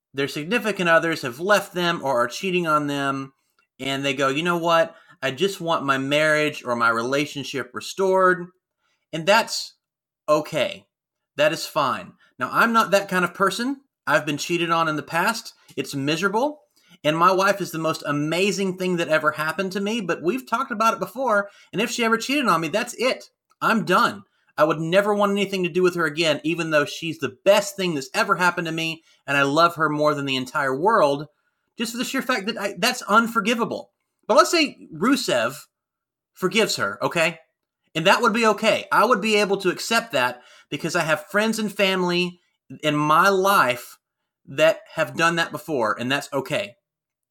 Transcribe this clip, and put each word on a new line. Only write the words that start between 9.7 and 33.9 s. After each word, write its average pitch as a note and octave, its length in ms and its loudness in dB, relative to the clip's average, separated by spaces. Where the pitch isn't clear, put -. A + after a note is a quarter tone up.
okay. D3+ 600 0
That D#3 180 2
is D#3 120 -8
fine. G#2+ 480 -4
Now, B2+ 120 -4
I'm G#3+ 220 2
not A3 180 2
that G3 180 2
kind F3+ 160 2
of F3 80 -6
person. A#3 480 -2
I've D3 200 2
been D3 120 -2
cheated E3+ 340 -2
on E3 160 2
in D#3 80 0
the C#3+ 80 -4
past. G3+ 500 -4
It's C#3 200 -8
miserable. F#3+ 640 -2
And D#3 140 0
my F3+ 140 4
wife G3 280 2
is E3+ 120 -6
the D#3+ 80 -6
most D#3 260 -4
amazing F3 720 -2
thing F#3 200 -2
that E3 100 -2
ever D3+ 240 2
happened D#3+ 420 -4
to G3+ 80 -4
me, G#3+ 200 -4
but E3+ 200 -4
we've G#3+ 260 -2
talked B3+ 240 -4
about A3 220 2
it F3+ 60 -6
before. G3+ 500 -2
And E3+ 100 -2
if A#3+ 100 -2
she A#3+ 120 -2
ever A3+ 140 4
cheated B3+ 300 -2
on E3 140 2
me, D#3+ 80 -4
that's G#3 280 -4
it. - 320 -4
I'm F#3+ 240 2
done. D3+ 380 2
I D3+ 80 6
would D#3 140 2
never F#3+ 340 2
want G3+ 180 2
anything G3 320 -2
to E3+ 60 -2
do E3 120 0
with F3 140 4
her E3+ 100 0
again, D3+ 380 0
even D#3+ 260 -2
though D3+ 160 4
she's D#3+ 320 -8
the - 260 -6
best G3+ 320 2
thing F3+ 200 -2
that's C3+ 180 -6
ever G3+ 220 0
happened F3 320 0
to D#3+ 40 -4
me, E3 320 -6
and C#3 100 -2
I C#3 80 4
love D#3+ 320 4
her D#3 140 0
more D3+ 240 2
than C#3+ 120 -4
the C3+ 100 -2
entire C3 400 -2
world, D3+ 520 2
just A#3 140 -4
for A#3 60 -10
the B3 80 -4
sheer C4 160 -4
fact A#3 240 -4
that A#3 120 -6
I, - 200 -6
that's - 260 -2
unforgivable. A3 880 0